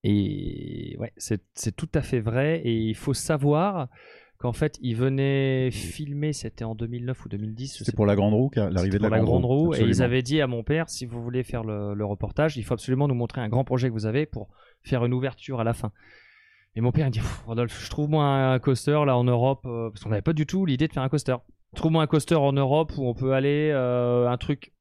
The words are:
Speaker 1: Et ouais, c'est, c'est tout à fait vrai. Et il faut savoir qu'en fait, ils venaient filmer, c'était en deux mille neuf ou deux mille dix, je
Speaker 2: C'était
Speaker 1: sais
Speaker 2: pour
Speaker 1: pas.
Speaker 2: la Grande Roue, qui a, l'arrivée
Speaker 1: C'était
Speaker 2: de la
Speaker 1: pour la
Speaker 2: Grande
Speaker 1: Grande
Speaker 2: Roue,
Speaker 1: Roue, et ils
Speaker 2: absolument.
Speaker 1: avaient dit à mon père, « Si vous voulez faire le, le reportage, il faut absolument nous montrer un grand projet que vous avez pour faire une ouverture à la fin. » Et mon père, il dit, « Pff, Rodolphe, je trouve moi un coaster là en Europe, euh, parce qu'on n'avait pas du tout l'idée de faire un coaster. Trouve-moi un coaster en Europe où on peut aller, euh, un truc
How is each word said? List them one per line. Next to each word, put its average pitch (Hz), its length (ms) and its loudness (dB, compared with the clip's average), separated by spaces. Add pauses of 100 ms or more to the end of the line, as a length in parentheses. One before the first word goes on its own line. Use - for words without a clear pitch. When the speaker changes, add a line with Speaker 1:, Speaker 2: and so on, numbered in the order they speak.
Speaker 1:
Et 98 960 -2
ouais, 113 160 -8
c'est, - 260 -4 (120)
c'est - 200 -6
tout - 200 -8
à 151 80 2
fait 123 180 -2
vrai. 135 440 0
Et 117 120 0
il 110 200 -2
faut 139 180 -4
savoir 151 720 0 (500)
qu'en 123 140 -4
fait, 151 300 -2
ils 120 140 -2
venaient 135 720 2
filmer, 143 640 -6
c'était 113 320 -10
en 110 100 -6
deux 113 140 -6
mille 120 180 -8
neuf 127 180 -6
ou - 40 -14
deux 101 100 -6
mille 110 160 -6
dix, 131 180 -10
je - 60 -16
Speaker 2:
C'était 110 140 -2
Speaker 1:
sais - 40 -6
Speaker 2:
pour 110 100 4
Speaker 1:
pas. 101 60 6
Speaker 2:
la 101 40 4
Grande 104 180 4
Roue, 131 160 4
qui - 80 -2
a, 101 120 2
l'arrivée 92 220 2
Speaker 1:
C'était 101 60 2
Speaker 2:
de 101 60 2
la 107 40 4
Speaker 1:
pour 110 80 4
la 110 60 6
Speaker 2:
Grande - 200 4
Speaker 1:
Grande - 20 0
Speaker 2:
Roue, 135 220 2
Speaker 1:
Roue, 160 80 0
et - 40 -2
ils 113 60 4
Speaker 2:
absolument. 123 200 4
Speaker 1:
avaient 127 180 2
dit 147 180 2
à 139 80 2
mon 117 160 -4
père, « 156 260 0
Si - 160 -8
vous 117 160 -8
voulez 123 220 -4
faire 117 200 -6
le, 104 300 -4
le 104 100 -2
reportage, 120 520 -2
il 107 80 -6
faut 123 100 -2
absolument 131 340 0
nous 131 60 2
montrer 120 260 -4
un 107 80 -4
grand 120 160 0
projet 127 240 0
que 117 60 -2
vous 110 120 -4
avez 139 200 -2
pour - 220 -12 (340)
faire 123 240 0
une 123 80 2
ouverture 127 460 -6
à 110 40 0
la 117 80 2
fin. » - 200 -6 (840)
Et 113 60 -2
mon 123 100 2
père, 151 140 2
il 127 40 0
dit, « 110 100 -4
Pff, - 260 -6
Rodolphe, 117 360 -4
je - 60 -12
trouve 151 220 -4
moi 151 160 4
un 131 320 4
coaster 143 480 2
là 131 100 4
en 123 80 4
Europe, 123 400 2
euh, 117 240 -6
parce 104 160 -14
qu'on 107 60 -6
n'avait 104 100 2
pas 165 140 0
du 151 100 0
tout 190 220 0
l'idée 147 220 2
de - 40 -8
faire 135 120 -2
un 131 40 -2
coaster. 139 280 0 (380)
Trouve-moi 160 280 2
un 147 40 4
coaster 160 280 2
en 139 180 4
Europe 139 460 2
où 131 80 -2
on 120 80 0
peut 131 180 0
aller, 143 400 2
euh, 123 560 2
un 123 80 0
truc - 440 -6